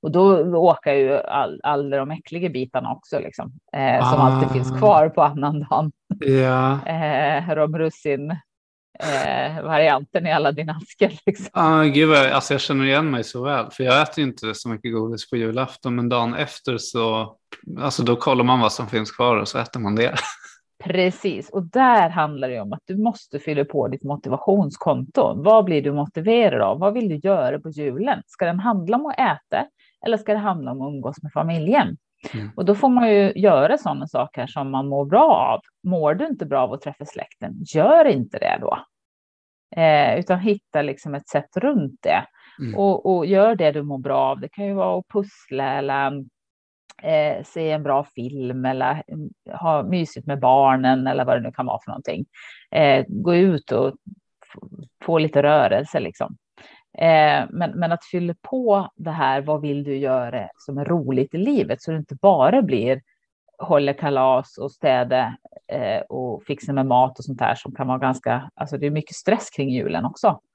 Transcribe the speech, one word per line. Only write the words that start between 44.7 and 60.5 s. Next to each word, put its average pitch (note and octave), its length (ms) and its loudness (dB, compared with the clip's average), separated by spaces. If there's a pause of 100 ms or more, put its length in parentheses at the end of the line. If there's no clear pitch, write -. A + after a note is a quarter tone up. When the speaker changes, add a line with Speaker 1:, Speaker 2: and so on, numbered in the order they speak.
Speaker 1:
vara F#3 240 -2
att F#3 140 -10
pussla C3+ 600 -6
eller, C#3 520 -4 (800)
eh, D3+ 420 0
se D#3+ 260 -6
en D#3 120 -2
bra C#3+ 220 0 (100)
film B2+ 500 -8
eller, C3 440 -2
mm, D3+ 200 -12 (320)
ha D#3+ 220 0
mysigt E3 440 -4
med C#3 140 -6
barnen C3 680 4
eller C3 180 0
vad B2 120 2
det A#2+ 60 -4
nu A2+ 100 -8
kan B2+ 140 -6
vara A2 180 -4
för - 60 -14
någonting. - 340 -8 (460)
Eh, C#3 380 4
gå - 260 0
ut F3 380 2
och B2+ 160 0
f-, - 960 -16 (200)
få E3 140 2
lite D#3 240 2
rörelse, D3 580 2
liksom. - 360 -8 (600)
Eh, D3+ 520 4
men, F3 240 -4
men E3+ 180 -2
att E3+ 120 -6
fylla F3 380 -4
på A3+ 540 0
det D#3+ 140 -10
här, C#3 300 -2
vad D3+ 200 -2
vill C#3+ 240 -4
du C#3 120 -4
göra B2+ 600 -2